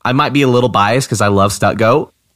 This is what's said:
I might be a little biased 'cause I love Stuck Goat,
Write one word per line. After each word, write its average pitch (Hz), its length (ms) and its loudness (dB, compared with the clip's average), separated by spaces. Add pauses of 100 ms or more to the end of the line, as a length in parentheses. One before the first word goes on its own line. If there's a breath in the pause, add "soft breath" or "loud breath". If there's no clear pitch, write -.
I 123 80 -2
might 139 200 -2
be 139 100 2
a 131 60 2
little 123 220 2
biased 107 380 0
'cause 104 120 -4
I 104 80 2
love 98 240 2
Stuck - 240 -2
Goat, 113 360 0 (240)